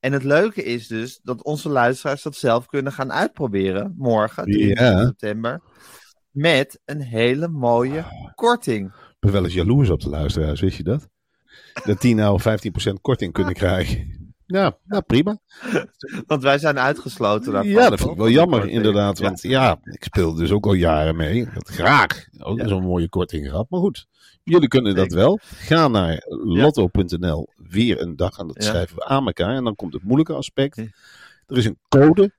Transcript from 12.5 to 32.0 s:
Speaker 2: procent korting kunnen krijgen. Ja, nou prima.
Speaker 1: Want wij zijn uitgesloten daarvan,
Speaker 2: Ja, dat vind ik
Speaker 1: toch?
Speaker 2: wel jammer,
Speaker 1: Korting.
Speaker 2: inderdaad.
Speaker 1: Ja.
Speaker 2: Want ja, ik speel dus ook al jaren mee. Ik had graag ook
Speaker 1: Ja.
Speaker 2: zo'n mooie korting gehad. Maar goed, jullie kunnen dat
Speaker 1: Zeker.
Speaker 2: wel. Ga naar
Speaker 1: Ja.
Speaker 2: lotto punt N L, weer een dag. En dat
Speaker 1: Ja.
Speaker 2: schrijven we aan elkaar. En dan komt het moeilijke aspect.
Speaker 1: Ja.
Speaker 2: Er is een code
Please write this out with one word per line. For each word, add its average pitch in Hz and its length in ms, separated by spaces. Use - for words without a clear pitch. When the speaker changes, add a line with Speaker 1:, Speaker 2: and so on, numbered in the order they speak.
Speaker 2:
procent - 280
korting 104 320
kunnen 92 220
krijgen. 87 680
Ja, 185 380
nou 196 180
prima. 175 360
Speaker 1:
Want 143 160
wij 139 160
zijn 147 200
uitgesloten 117 720
daarvan, 101 200
Speaker 2:
Ja, 208 80
dat 247 80
vind 98 120
ik - 60
Speaker 1:
toch? 82 100
Speaker 2:
wel 110 120
jammer, 147 300
Speaker 1:
Korting. 98 180
Speaker 2:
inderdaad. 101 420
Speaker 1:
Ja. 95 60
Speaker 2:
Want 95 180
ja, 123 400
ik - 220
speel 82 300
dus 82 160
ook 104 160
al 101 60
jaren 80 440
mee. 82 240
Ik 117 120
had - 160
graag - 580
ook 110 200
Speaker 1:
Ja. 117 100
Speaker 2:
zo'n 95 140
mooie 90 260
korting 80 400
gehad. 90 220
Maar 180 100
goed, - 260
jullie 165 260
kunnen 110 260
dat 92 160
Speaker 1:
Zeker. 85 80
Speaker 2:
wel. 160 240
Ga - 460
naar 98 240
Speaker 1:
Ja. 78 100
Speaker 2:
lotto 107 500
punt 87 340
N 90 60
L, 80 300
weer 92 440
een 85 160
dag. 90 220
En 92 80
dat 80 160
Speaker 1:
Ja. 107 60
Speaker 2:
schrijven 90 280
we - 80
aan 135 220
elkaar. 92 300
En 131 80
dan 110 100
komt 92 180
het 71 100
moeilijke 139 320
aspect. 139 420
Speaker 1:
Ja. 110 60
Speaker 2:
Er 131 100
is 120 80
een 107 140
code 165 500